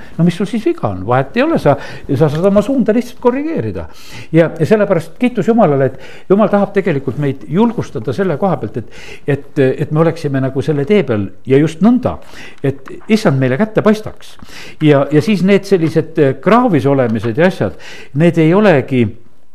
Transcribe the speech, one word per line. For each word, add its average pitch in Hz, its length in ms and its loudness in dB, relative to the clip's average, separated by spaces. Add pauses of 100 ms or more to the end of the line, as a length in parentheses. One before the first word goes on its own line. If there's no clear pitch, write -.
(140)
no 170 120 2
mis 175 120 2
sul 208 80 -2
siis 220 160 -4
viga 330 300 -2
on? 95 160 -8
Vahet 131 320 0
ei - 20 6
ole, 311 160 2
sa, 143 160 4 (380)
sa 143 180 2
saad 160 220 0
oma 202 100 4
suunda 220 320 0
lihtsalt 240 300 -4
korrigeerida. 240 640 -2 (480)
Ja, 165 240 4
ja 156 80 0
sellepärast 190 500 0
kiitus 240 320 0
Jumalale, 147 400 4
et - 400 -6
Jumal 202 240 4
tahab 202 220 2
tegelikult 139 480 -2
meid 135 260 -2
julgustada 190 640 -2
selle 185 240 -2
koha 175 240 0
pealt, 110 220 -6
et, - 180 -14 (240)
et, 139 400 0
et 131 240 -2
me 151 140 2
oleksime 143 420 -2
nagu 131 160 -2
selle 143 240 -2
tee 208 220 4
peal 104 180 0 (240)
ja 135 80 6
just 160 240 0
nõnda, 214 360 2 (440)
et - 320 -6 (140)
Issand 170 340 2
meile 127 160 0
kätte 214 240 0
paistaks. - 540 -2 (500)
Ja, 143 240 6
ja 151 140 4
siis 202 180 0
need 196 240 4
sellised, 160 560 0
eh, 135 160 2
kraavis 196 480 2
olemised 120 560 0
ja 185 80 4
asjad, 107 240 -2 (480)
need 170 160 4
ei 160 160 4
olegi, 135 520 4 (480)